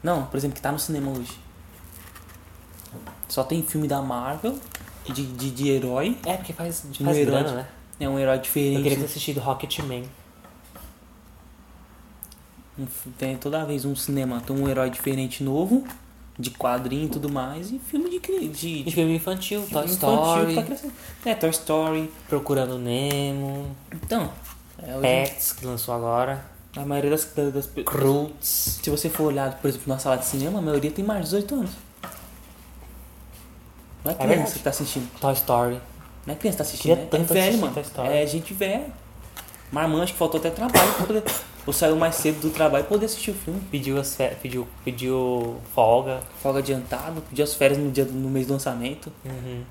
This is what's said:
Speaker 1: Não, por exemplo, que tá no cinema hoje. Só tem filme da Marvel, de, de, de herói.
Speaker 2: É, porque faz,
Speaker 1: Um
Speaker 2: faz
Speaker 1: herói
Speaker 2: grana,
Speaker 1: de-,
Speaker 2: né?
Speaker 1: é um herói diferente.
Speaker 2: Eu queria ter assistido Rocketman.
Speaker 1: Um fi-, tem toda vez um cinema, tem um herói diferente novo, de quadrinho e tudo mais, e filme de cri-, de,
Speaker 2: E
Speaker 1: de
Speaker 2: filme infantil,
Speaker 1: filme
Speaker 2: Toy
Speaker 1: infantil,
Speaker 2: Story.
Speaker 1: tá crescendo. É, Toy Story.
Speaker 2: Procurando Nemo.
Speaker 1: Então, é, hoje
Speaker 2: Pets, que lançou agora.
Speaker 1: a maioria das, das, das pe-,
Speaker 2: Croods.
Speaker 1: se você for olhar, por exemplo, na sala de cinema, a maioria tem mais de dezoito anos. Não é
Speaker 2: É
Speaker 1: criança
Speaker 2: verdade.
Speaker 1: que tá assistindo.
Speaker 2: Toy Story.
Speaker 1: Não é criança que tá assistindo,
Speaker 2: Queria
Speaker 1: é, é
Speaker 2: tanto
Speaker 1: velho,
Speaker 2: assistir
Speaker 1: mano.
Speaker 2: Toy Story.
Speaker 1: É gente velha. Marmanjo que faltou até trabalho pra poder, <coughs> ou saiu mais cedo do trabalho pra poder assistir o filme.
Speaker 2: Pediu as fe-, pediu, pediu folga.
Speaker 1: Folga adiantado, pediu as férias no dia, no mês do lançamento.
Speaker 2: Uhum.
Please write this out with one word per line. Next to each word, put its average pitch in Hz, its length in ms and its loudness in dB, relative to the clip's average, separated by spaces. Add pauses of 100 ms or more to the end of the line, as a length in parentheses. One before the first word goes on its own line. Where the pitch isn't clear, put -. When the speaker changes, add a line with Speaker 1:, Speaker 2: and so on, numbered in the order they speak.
Speaker 1:
Não, 160 240 2
por 135 120 -4
exemplo, 139 180 0
que - 60 -14
tá 139 100 -2
no 151 80 -4
cinema 139 320 -2
hoje. 123 260 -8 (1900)
Só 131 140 0
tem 160 200 0
filme 151 240 0
da 139 120 0
Marvel, 139 600 -4 (460)
de, 135 200 -4
de, 127 240 -6
de 135 200 0
herói. 135 540 2
Speaker 2:
É, 180 140 -2
porque 180 160 -8
faz, 165 320 -6
Speaker 1:
Um 139 200 -6
Speaker 2:
faz 147 120 6
Speaker 1:
herói 143 140 4 (100)
Speaker 2:
grana, 151 80 0
Speaker 1:
de-, 123 60 -2
Speaker 2:
né? 131 120 -6 (320)
Speaker 1:
é 143 100 -4
um 135 100 -2
herói 131 180 4
diferente. 139 400 2
Speaker 2:
Eu 139 60 2
queria 139 160 4
ter 147 60 0
assistido 143 340 -4
Rocketman. 131 640 -2 (2750)
Speaker 1:
Um 135 80 -6
fi-, - 320 -10
tem 131 200 -4
toda 151 280 -2
vez 143 200 -4
um 139 100 0
cinema, 131 460 -2
tem 135 140 -4
um 139 140 2
herói 127 220 2
diferente 135 520 -2
novo, 185 400 4 (540)
de 123 140 -6
quadrinho 131 540 0
e 147 40 -2
tudo 147 180 -2
mais, 143 440 -4
e 262 80 -6
filme 311 320 -2
de 359 80 -2
cri-, 359 300 -2
de, 151 180 -6 (140)
Speaker 2:
E - 20 -6
Speaker 1:
de 156 80 0
Speaker 2:
filme 165 240 4
infantil, 190 480 -2
Speaker 1:
filme - 100 -8
Speaker 2:
Toy 151 120 2 (100)
Speaker 1:
infantil, 151 280 4 (180)
Speaker 2:
Story. 165 140 4
Speaker 1:
tá - 80 2
crescendo. 277 300 -6 (320)
É, 226 80 2
Toy 165 160 2
Story. 160 640 0 (160)
Speaker 2:
Procurando 131 480 2
Nemo. 139 1000 -2 (180)
Speaker 1:
Então, - 360 -2 (480)
é, 139 180 -10
hoje 135 60 -2
Speaker 2:
Pets, 131 520 2
que 123 120 -10
lançou 120 300 -4
agora. 123 500 0 (320)
Speaker 1:
a 139 80 -8
maioria 143 240 0
das, 151 240 2
das, 143 180 2
das 139 140 -2
pe-, - 180 -8
Speaker 2:
Croods. 143 1000 0
Speaker 1:
se - 80 -2
você 160 180 0
for 160 140 0
olhar, 139 360 2
por 143 100 2
exemplo, 131 220 -4
na 131 60 0
sala 131 200 2
de 131 80 -4
cinema, 156 340 0
a - 20 0
maioria 147 300 2
tem 190 120 -2
mais 202 180 0
de 156 100 -2
dezoito 302 240 0
anos. 190 160 0 (2250)
Não 151 80 2
é - 40 0
Speaker 2:
É - 20 -10
Speaker 1:
criança 135 180 4
Speaker 2:
verdade. 151 220 2
Speaker 1:
que - 80 -8
tá 143 40 4
assistindo. 135 400 -4 (120)
Speaker 2:
Toy 139 120 4
Story. 123 480 2 (440)
Speaker 1:
Não 143 80 -6
é 156 40 -6
criança 196 200 0
que 147 60 -2
tá - 40 -
assistindo, - 240 -2
Speaker 2:
Queria 165 120 6
Speaker 1:
é, - 20 -6
é - 40 -10
Speaker 2:
tanto 165 240 4
Speaker 1:
velho, 185 140 6
Speaker 2:
assistir 220 140 6
Speaker 1:
mano. 135 120 0
Speaker 2:
Toy 147 100 -4
Story. 131 260 -2
Speaker 1:
É 147 180 4
gente 160 260 -4
velha. 202 340 0 (840)
Marmanjo 160 400 2
que - 80 -8
faltou 160 220 2
até 165 80 0
trabalho 208 460 6
pra 180 100 0
poder, 214 180 2 (200)
<coughs> - 220 -16
ou 143 60 0
saiu 160 240 6
mais 165 200 4
cedo 151 260 2
do 156 80 2
trabalho 151 340 4
pra 208 120 2
poder 208 100 4
assistir - 260 -4
o - 20 -2
filme. 190 280 -4 (100)
Speaker 2:
Pediu 135 260 0
as 139 160 -2
fe-, - 280 0
pediu, 123 260 -4 (160)
pediu 123 720 0 (180)
folga. 127 460 6 (220)
Speaker 1:
Folga 139 180 2
adiantado, 135 680 -4
pediu 143 160 2
as 147 80 -2
férias 139 260 6
no 143 120 2
dia, 139 120 4
no 131 260 0
mês 131 180 2
do 139 40 0
lançamento. 135 580 -2 (140)
Speaker 2:
Uhum. 127 480 -8